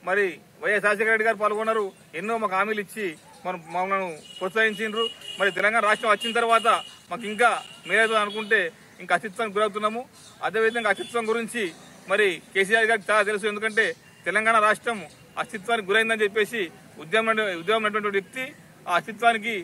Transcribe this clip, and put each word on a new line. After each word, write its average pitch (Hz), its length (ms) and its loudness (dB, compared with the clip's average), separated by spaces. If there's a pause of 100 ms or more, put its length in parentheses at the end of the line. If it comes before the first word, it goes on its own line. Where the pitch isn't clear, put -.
మరి 196 160 2 (380)
వైఎస్ 196 240 0
రాజశేఖర 214 260 2
రెడ్డి 214 140 2
గారు 220 160 2
పాల్గొన్నారు, 220 420 0 (340)
ఎన్నో 214 220 -4
మాకు 196 160 -2
హామీలు 208 280 0
ఇచ్చి 214 200 -10 (400)
మనం 180 140 -6 (160)
మమ్మల్ని 190 340 -2 (300)
ప్రోత్సహించిండ్రు. 214 680 0 (340)
మరి 196 200 2
తెలంగాణ 214 300 2
రాష్ట్రం 214 240 2
వచ్చిన 220 260 0
తర్వాత 226 280 4 (440)
మాకు 190 200 -8
ఇంకా 214 200 4 (380)
మేలవుతుంది 220 360 4
అనుకుంటే 208 360 0 (420)
ఇంకా 180 140 0
అస్తిత్వానికి 202 420 -4
గురవుతున్నాము. 214 420 0 (460)
అదేవిధంగా 220 460 0
అస్తిత్వం 226 380 -2
గురించి 226 320 -2 (480)
మరి 208 160 4 (280)
కేసీఆర్ 214 360 2
గారికి 226 200 0
చాలా 214 200 4
తెలుసు, 208 220 -4
ఎందుకంటే 214 340 0 (400)
తెలంగాణ 220 400 2
రాష్ట్రం 214 320 0 (440)
అస్తిత్వానికి 214 480 -4
గురైందని 220 340 2
చెప్పేసి 214 360 -2 (440)
ఉద్యమం 220 320 0
నడి-, 202 260 -2
ఉద్యమం 214 220 0
నడిపినటువంటి 208 360 -2
వ్యక్తి 254 240 -10 (440)
ఆ 180 100 0
అస్తిత్వానికి 220 640 0